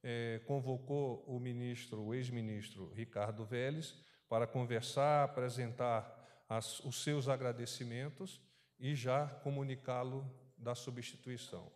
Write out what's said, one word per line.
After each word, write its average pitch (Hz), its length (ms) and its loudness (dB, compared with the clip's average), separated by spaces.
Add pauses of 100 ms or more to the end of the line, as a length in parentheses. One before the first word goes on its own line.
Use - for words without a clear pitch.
eh, 117 420 0
convocou 131 800 0
o 127 120 -2
ministro, 123 640 -2
o 110 100 0
ex-ministro 117 800 -2
Ricardo 110 500 -2
Vélez, 131 520 0 (340)
para 117 160 6
conversar, 131 800 4
apresentar 123 1200 0
as, - 340 -2
os - 220 -4
seus 147 240 2
agradecimentos 127 1120 -2 (400)
e 139 160 2
já 131 320 4
comunicá-lo 131 1040 -2 (240)
da 120 200 -2
substituição. 120 1000 -8